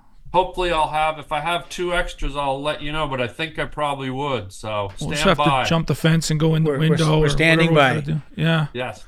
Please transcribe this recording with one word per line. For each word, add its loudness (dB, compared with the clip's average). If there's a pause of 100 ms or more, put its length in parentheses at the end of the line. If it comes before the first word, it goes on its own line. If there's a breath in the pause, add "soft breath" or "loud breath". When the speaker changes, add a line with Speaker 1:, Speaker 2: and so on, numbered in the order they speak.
(320)
Speaker 1:
hopefully 0
I'll 0
have, -2
if -10
I -2
have -4
two -4
extras, -4
I'll -2
let -4
you -6
know, -2
but -4
I -2
think -8
I -2
probably -4
would. -4
So -6 (120)
Speaker 2:
We'll -6
just -4
Speaker 1:
stand 4
Speaker 2:
have 2
Speaker 1:
by. 2
Speaker 2:
to -2
jump 0
the 0
fence 2
and 0
go 2
in 2
the 2
Speaker 3:
We're, 0
we're, 2
Speaker 2:
window 4
Speaker 3:
we're 4
Speaker 2:
or 4
Speaker 3:
standing 4
Speaker 2:
whatever 6
we -4
Speaker 3:
by. -6
Speaker 2:
gotta -2 (160)
do. -4
Yeah. 2
Speaker 1:
Yes, -8